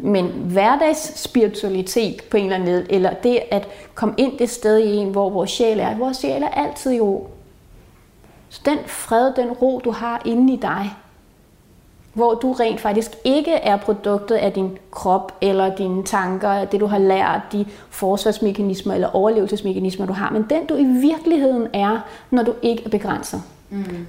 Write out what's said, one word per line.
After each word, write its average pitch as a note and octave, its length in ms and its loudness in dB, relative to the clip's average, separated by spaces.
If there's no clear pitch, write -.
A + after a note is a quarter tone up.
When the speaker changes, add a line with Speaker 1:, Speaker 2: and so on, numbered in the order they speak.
Speaker 1:
Men F#3+ 240 2
hverdagsspiritualitet G3+ 2000 0
på A3+ 60 0
en G3+ 60 4
eller F#3+ 140 0
anden F#3 120 0
led, F3+ 220 2
eller F#3 240 2
det B3 260 2
at G3+ 180 -2
komme G#3 220 -2
ind C4 220 0
det A#3+ 120 0
sted A3 280 2
i G#3+ 180 2
en, G3+ 140 0
hvor G3 200 0
vores G3 200 -2
sjæl A3 300 2
er, G3+ 160 -2
vores B3+ 200 -2
sjæl C#4 260 -2
er D4+ 60 -2
altid - 440 -2
i A#3+ 80 2
ro. G3+ 300 0
Så - 160 -20
den C#4+ 220 2
fred, B3 500 0
den A#3+ 160 0
ro, B3+ 320 2
du A#3+ 60 0
har A#3 340 -6
inde B3 280 4
i B3+ 40 0
dig, G3 340 -4
hvor A#3 220 2
du B3+ 180 0
rent A3+ 280 0
faktisk A3 300 0
ikke D4+ 280 2
er G#3+ 240 2
produktet G3+ 580 0
af G3+ 180 2
din F#3+ 260 -4
krop, F#3 500 0
eller F#3+ 340 2
dine F#3+ 300 -2
tanker, G3 600 0
det G3 160 -2
du G#3 60 2
har G#3 120 0
lært, F#3+ 420 4
de G#3 120 -2
forsvarsmekanismer G3+ 1040 -2
eller F#3 140 0
overlevelsesmekanismer, G3 1000 0
du F#3 60 -4
har, G3 180 -2
men G#3+ 200 0
den D#4 160 0
du D#4 80 -2
i C#4+ 100 2
virkeligheden C4+ 880 2
er, G3+ 280 0
når B3 120 4
du A#3 200 0
ikke A#3 220 0
er A3+ 40 -8
begrænset. - 540 -4
Speaker 2:
Mm. G3+ 140 -6